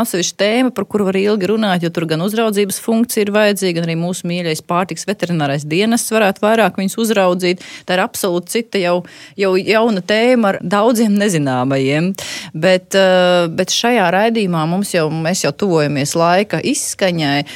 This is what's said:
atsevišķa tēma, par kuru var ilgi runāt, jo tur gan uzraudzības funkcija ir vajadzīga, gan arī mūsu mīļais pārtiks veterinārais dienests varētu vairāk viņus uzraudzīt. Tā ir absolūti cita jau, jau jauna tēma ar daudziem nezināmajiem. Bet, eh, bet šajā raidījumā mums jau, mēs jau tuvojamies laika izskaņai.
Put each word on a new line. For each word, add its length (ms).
atsevišķa 340
tēma, 380
par 100
kuru 220
var 100
ilgi 320
runāt, 320
jo 80
tur 160
gan 160
uzraudzības 560
funkcija 480
ir 80
vajadzīga, 460
gan 100
arī 80
mūsu 320
mīļais 320
pārtiks 480
veterinārais 560
dienests 480
varētu 320
vairāk 320
viņus 240
uzraudzīt. 640
Tā 80
ir 60
absolūti 500
cita 300
jau, 160
jau 220
jauna 480
tēma 480
ar 80
daudziem 560
nezināmajiem. 960
Bet, 400
eh, 560
bet 240
šajā 400
raidījumā 560
mums 240
jau, 160
mēs 320
jau 160
tuvojamies 560
laika 480
izskaņai. 920